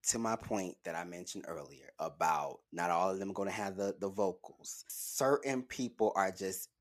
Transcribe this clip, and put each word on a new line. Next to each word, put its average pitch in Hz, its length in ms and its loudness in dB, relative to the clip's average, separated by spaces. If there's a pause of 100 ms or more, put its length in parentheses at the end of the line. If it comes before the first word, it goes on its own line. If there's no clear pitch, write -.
To 117 100 0
my 113 180 2
point 98 480 -2
that 82 100 -4
I 85 80 -2
mentioned 90 460 -10
earlier 71 500 -10
about 78 600 0 (120)
not 85 200 0
all 87 200 4
of 95 80 -2
them 98 140 -4
gonna 98 180 0
have 98 240 -2
the, 98 240 0
the 98 100 -2
vocals. - 800 -4
Certain 135 760 2
people 117 520 2
are 95 160 4
just 95 380 -4 (120)